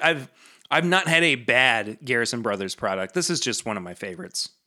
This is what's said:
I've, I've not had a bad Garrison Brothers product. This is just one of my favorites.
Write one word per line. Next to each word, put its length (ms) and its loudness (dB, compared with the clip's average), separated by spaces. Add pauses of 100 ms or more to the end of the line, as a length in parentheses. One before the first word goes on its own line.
I've, 260 0 (420)
I've 140 2
not 220 2
had 160 4
a 140 4
bad 680 2
Garrison 380 0
Brothers 320 -2
product. 400 -4
This 160 -2
is 100 -2
just 240 -4
one 120 -4
of 60 -8
my 120 -12
favorites. 560 -10 (160)